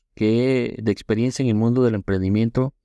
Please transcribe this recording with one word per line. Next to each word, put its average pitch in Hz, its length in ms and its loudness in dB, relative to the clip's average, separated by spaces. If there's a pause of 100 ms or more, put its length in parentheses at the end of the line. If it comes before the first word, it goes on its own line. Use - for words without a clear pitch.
(160)
que, 120 680 0
de 107 120 0
experiencia 117 500 -2
en 127 60 0
el 107 60 2
mundo 117 280 2
del 113 120 2
emprendimiento, 104 800 -2 (120)